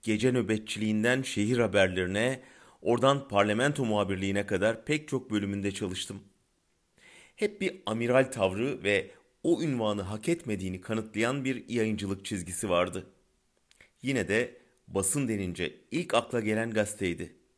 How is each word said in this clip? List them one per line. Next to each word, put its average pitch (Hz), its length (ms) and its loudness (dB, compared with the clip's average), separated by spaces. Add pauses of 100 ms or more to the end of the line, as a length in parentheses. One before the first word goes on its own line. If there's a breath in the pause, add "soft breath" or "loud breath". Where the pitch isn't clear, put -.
gece 110 300 2
nöbetçiliğinden 110 880 0
şehir 113 360 0
haberlerine, 101 800 2 (420 loud breath)
oradan 131 460 2
parlamento 110 560 2
muhabirliğine 98 600 0
kadar 104 380 0
pek 151 240 -4
çok 131 220 -4
bölümünde 101 420 -2
çalıştım. 98 500 -8 (1120 loud breath)
Hep 208 240 -4
bir - 260 -2
amiral 120 460 2
tavrı 104 500 0
ve - 280 2 (320 loud breath)
o 165 200 2
ünvanı 110 400 0
hak 107 260 -6
etmediğini 95 520 -4
kanıtlayan 113 640 -2
bir 127 240 -4
yayıncılık 104 560 -2
çizgisi 92 460 -4
vardı. 90 360 2 (960 soft breath)
Yine 127 260 0
de 113 280 0 (320 soft breath)
basın 98 400 0
denince 90 460 -4 (160)
ilk 165 240 -2
akla 120 260 0
gelen 110 300 0
gazeteydi. 95 680 -2 (220)